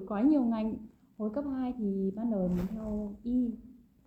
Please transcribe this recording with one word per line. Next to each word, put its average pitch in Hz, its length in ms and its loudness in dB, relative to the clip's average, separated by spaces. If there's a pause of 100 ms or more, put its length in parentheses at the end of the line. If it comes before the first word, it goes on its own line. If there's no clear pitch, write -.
quá 208 140 0
nhiều 285 220 6
ngành. 220 320 0 (420)
Hồi 214 180 -2
cấp 294 160 -2
hai 254 260 -2
thì 196 380 0
ban 226 160 0
đầu 190 160 2
mình 180 240 0
theo 214 520 -4
y, 247 260 2 (580)